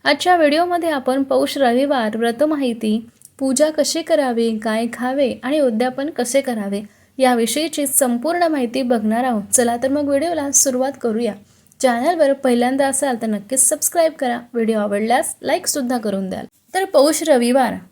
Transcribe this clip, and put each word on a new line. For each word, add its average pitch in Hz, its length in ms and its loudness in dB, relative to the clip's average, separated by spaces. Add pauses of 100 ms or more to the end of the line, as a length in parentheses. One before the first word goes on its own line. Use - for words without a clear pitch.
आजच्या 349 320 2
व्हिडिओमध्ये 330 520 2
आपण 277 340 0
पौष 269 360 0
रविवार 247 580 2
व्रत 233 280 0
माहिती, 240 540 -2 (400)
पूजा 269 320 2
कशी 311 320 -2
करावी, 247 560 0
काय 226 340 -2
खावे 254 400 -2 (100)
आणि 285 180 0
उद्यापन 254 500 0
कसे 247 300 0
करावे 208 400 -4 (380)
याविषयीची 262 680 2
संपूर्ण 277 600 0
माहिती 269 360 -2
बघणार 233 420 0
आहोत. 226 180 0 (100)
चला 233 240 2
तर 262 120 -2
मग 285 200 -2
व्हिडिओला 285 420 -2
सुरुवात 262 420 0 (100)
करूया. 220 320 -2 (460)
चॅनलवर 277 540 2
पहिल्यांदा 262 520 2
असाल 269 360 -2
तर 226 40 -4
नक्कीच 214 420 -2
सबस्क्राईब 320 440 0
करा. 240 260 -4 (140)
व्हिडिओ 226 260 0
आवडल्यास 214 640 0
लाईकसुद्धा 262 560 -2
करून 196 320 -4
द्याल. - 160 -8 (280)
तर 381 100 0
पौष 311 440 4
रविवार 240 460 4 (180)